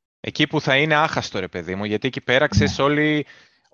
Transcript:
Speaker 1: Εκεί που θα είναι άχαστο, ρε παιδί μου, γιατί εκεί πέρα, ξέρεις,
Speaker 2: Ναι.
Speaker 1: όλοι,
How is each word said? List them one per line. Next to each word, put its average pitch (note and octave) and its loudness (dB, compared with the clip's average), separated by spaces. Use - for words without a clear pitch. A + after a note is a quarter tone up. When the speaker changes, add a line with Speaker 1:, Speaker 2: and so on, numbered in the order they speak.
Speaker 1:
Εκεί D3+ -2
που D#3 -2
θα C3+ 2
είναι D#3 2
άχαστο, D3 0
ρε F#2 -6
παιδί F2+ -8
μου, G2+ -6
γιατί G#2 -2
εκεί - -6
πέρα, C3+ 2
ξέρεις, C#3+ 2
Speaker 2:
Ναι. C#3 0
Speaker 1:
όλοι, D3+ 0